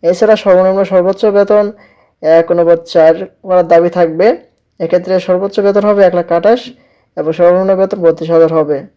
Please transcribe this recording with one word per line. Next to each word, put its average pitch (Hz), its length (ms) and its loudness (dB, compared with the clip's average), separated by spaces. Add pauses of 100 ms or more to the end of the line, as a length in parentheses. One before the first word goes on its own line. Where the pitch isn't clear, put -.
এছাড়া 180 340 0
সর্বনিম্ন 190 480 0
সর্বোচ্চ 190 420 -2
বেতন 208 460 0 (500)
এক 165 300 2
অনুপাত 170 340 0
চার 165 280 2 (300)
করার 180 240 0
দাবি 170 220 2
থাকবে। 175 480 0 (420)
এক্ষেত্রে 180 400 -2
সর্বোচ্চ 190 400 -4
বেতন 202 220 0
হবে 202 220 2
এক 180 120 2
লাখ 170 160 -4
আঠাশ 202 380 0 (460)
এবং 160 180 -6
সর্বনিম্ন 180 420 2
বেতন 190 220 -2
বত্রিশ 165 320 -2
হাজার 165 240 2
হবে। 151 300 -2 (140)